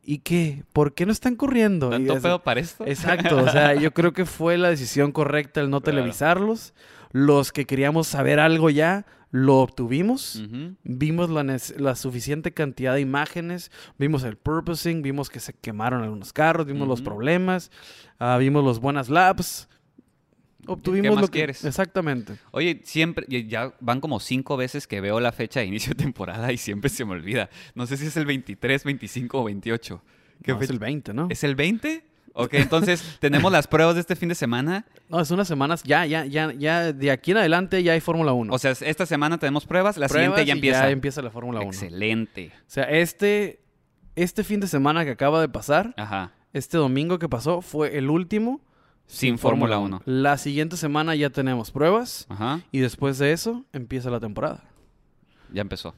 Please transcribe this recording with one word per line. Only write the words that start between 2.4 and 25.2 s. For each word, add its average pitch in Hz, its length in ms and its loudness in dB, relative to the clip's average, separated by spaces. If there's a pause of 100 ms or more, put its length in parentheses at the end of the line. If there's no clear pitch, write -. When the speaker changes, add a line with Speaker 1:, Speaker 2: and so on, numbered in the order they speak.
Speaker 2:
para 120 160 0
esto? 170 260 -8
Speaker 1:
Exacto, 170 520 2
o 131 120 6
sea, 147 260 6
Speaker 2:
<laughs> - 0 -
Speaker 1:
yo 151 180 2
creo 170 200 4
que 185 120 -2
fue 170 320 0
la 175 120 4
decisión 143 420 2
correcta 147 500 0
el 139 80 0
no 139 120 0
Speaker 2:
Claro. 143 160 0
Speaker 1:
televisarlos. 165 760 0 (400)
Los 143 400 4
que 139 120 -2
queríamos 143 420 2
saber 139 320 2
algo 160 300 6
ya, 165 360 2 (260)
lo 131 280 6
obtuvimos. 135 760 0 (100)
Speaker 2:
Ujú. 143 380 -12
Speaker 1:
Vimos 156 460 0
la 151 120 0
nece-, 135 380 -4
la 135 160 0
suficiente 135 580 -6
cantidad 131 420 -2
de 143 60 2
imágenes, 160 680 -4 (260)
vimos 139 260 0
el 110 120 -6
purposing, 165 680 -4
vimos 139 280 -6
que 120 100 -16
se - 140 -14
quemaron 117 500 -4
algunos 107 300 -10
carros, 160 320 2
vimos 139 220 -4
los 123 120 0
Speaker 2:
Ujú. 135 100 -12
Speaker 1:
problemas, 175 640 0 (480)
ah, 123 180 2
vimos 139 260 4
los 120 180 2
buenas 139 280 -2
laps. 180 600 2 (960)
Speaker 2:
¿Qué - 80 -10
Speaker 1:
Obtuvimos 202 420 2
Speaker 2:
más 208 60 4
Speaker 1:
lo 196 80 4
que 151 100 -2
Speaker 2:
quieres? 143 240 -4
Speaker 1:
Exactamente. 147 720 -2 (160)
Speaker 2:
Oye, 160 320 -2
siempre, 160 460 -2
ya, 123 100 -4
ya 117 400 -6
van 127 220 -2
como 147 180 -4
cinco 131 380 -2
veces 127 280 -6
que 101 140 -8
veo 104 220 0